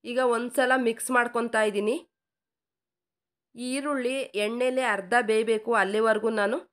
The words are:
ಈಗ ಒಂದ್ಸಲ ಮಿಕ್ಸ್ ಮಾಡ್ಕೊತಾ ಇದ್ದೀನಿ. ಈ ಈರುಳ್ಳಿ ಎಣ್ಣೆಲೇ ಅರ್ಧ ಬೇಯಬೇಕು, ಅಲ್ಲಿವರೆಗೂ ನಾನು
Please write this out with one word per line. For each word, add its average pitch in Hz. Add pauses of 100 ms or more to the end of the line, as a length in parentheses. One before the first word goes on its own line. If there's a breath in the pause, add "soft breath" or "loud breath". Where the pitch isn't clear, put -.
ಈಗ 240 (160)
ಒಂದ್ಸಲ 247 (140)
ಮಿಕ್ಸ್ 233
ಮಾಡ್ಕೊತಾ 233
ಇದ್ದೀನಿ. 208 (1600)
ಈ 240
ಈರುಳ್ಳಿ 269 (300)
ಎಣ್ಣೆಲೇ 254 (120)
ಅರ್ಧ 190 (160)
ಬೇಯಬೇಕು, 220 (100)
ಅಲ್ಲಿವರೆಗೂ 214 (100)
ನಾನು 208 (160)